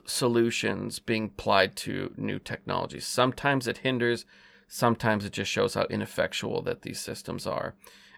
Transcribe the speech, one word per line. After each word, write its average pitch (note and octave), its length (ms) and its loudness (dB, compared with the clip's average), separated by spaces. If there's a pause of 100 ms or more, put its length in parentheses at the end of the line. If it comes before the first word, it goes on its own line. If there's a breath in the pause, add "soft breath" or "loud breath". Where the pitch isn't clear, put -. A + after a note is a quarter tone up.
solutions A2+ 920 2
being A2 260 0
applied G2 500 4
to G2 400 -6
new G#2 220 -4
technologies. - 720 -4
Sometimes B2+ 600 2
it A#2 120 -2
hinders, A#2+ 460 0 (420 soft breath)
sometimes A2+ 580 2
it - 80 -6
just G2+ 160 -2
shows G2+ 240 2
how G2+ 160 2
ineffectual - 720 -2
that F2 220 -4
these - 160 -8
systems - 480 -8
are. - 260 -4 (440 loud breath)